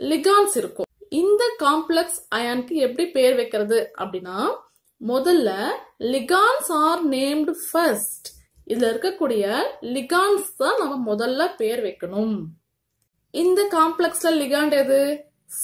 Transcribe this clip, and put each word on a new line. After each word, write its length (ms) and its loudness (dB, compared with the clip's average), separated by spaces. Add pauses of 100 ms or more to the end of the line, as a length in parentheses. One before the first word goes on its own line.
(100)
லிகான்ஸ் 500 4
இருக்கும். 280 -6 (300)
இந்த 240 4 (220)
காம்ப்ளெக்ஸ் 520 0 (200)
அயானுக்கு 380 -4 (120)
எப்படி 180 -2 (120)
பேர் 240 6
வைக்கிறது 380 0 (240)
அப்படின்னா, 360 -8 (720)
முதல்ல 400 2 (640)
ligands 640 2
are 220 2 (160)
named 340 0 (220)
first. 500 0 (480)
இதுல 220 0
இருக்கக்கூடிய 520 -2 (540)
லிகான்ஸ் 500 0 (140)
தான் 200 2
நம்ம 140 -4 (140)
முதல்ல 400 0 (100)
பேர் 280 -2
வைக்கணும். 460 -4 (1080)
இந்த 180 4 (160)
காம்ப்ளெக்ஸ்ல 640 2
லிகாண்ட் 400 0
எது? 200 2 (600)